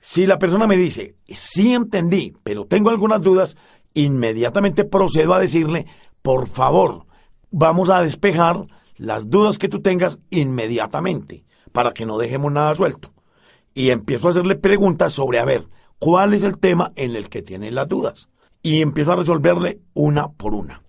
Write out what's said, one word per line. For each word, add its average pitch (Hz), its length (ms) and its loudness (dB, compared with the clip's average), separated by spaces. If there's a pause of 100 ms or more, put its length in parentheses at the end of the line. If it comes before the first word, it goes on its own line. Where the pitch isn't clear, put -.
Si - 260 0
la 190 120 4
persona 190 280 2
me 202 100 4
dice, 113 380 -2 (140)
"Sí 214 460 0
entendí, 180 680 -2
pero 104 240 -8
tengo 208 240 2
algunas 214 320 0
dudas", 185 340 2 (380)
inmediatamente 135 920 0
procedo 180 480 2
a 185 60 4
decirle, 165 480 0 (360)
"Por 131 260 0
favor, 131 580 0 (460)
vamos 170 360 2
a 180 140 4
despejar 165 640 0 (300)
las 110 340 -8
dudas 208 280 4
que 196 100 -4
tú 196 120 -6
tengas 180 380 0 (120)
inmediatamente, 127 1120 -4 (280)
para 120 200 0
que 113 140 -8
no 107 120 -4
dejemos 131 320 -2
nada 151 240 0
suelto". 170 380 -4 (640)
Y 131 160 2
empiezo 123 360 -2
a 175 40 4
hacerle 180 260 0
preguntas 185 560 2
sobre, 127 260 -2
a 117 60 0
ver, 127 240 -2 (300)
¿cuál 190 360 2
es 202 80 0
el 196 160 -2
tema 175 380 0
en 123 180 -6
el 104 140 -10
que 104 140 -12
tiene 98 280 -12
las 135 180 -6
dudas? - 400 -6 (340)
Y 156 200 2
empiezo 151 300 0
a 180 40 2
resolverle 175 640 0 (140)
una 147 340 0
por 104 260 -6
una. - 340 -10